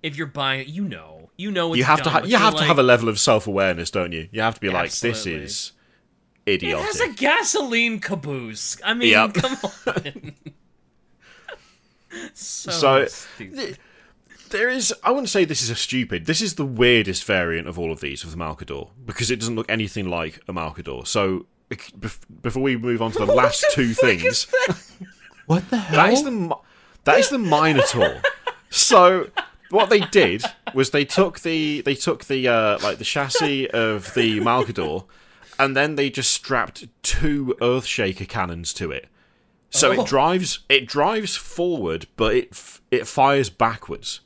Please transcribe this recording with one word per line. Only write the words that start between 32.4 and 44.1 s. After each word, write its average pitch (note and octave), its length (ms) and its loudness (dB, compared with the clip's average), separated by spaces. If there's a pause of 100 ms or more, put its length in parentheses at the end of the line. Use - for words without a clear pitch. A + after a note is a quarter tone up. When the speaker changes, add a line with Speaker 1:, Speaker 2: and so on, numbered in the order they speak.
Speaker 2:
uh, A2 360 2
like, G#2 160 -2
the - 60 -10
chassis C#3 680 -2
of A2 420 -2
the A2+ 260 2
Malcador, G2+ 640 0 (520)
and C3+ 180 2
then D3 200 2
they C#3 160 0
just C3 200 -2
strapped - 540 -4 (160)
two D3 580 0
Earthshaker A#2 680 -2
cannons F2 480 -6
to D#2+ 160 -6
it. C2 160 -10 (680)
So C#3+ 140 6
Speaker 1:
Oh. - 140 2
Speaker 2:
it A2+ 40 -4
drives, D#3+ 520 2 (100)
it C3+ 160 4
drives F#3+ 500 0
forward, A2+ 720 -4 (100)
but A2 200 2
it B2+ 160 -6
f-, - 280 -18 (120)
it - 160 0
fires C#3 420 2
backwards. - 760 -4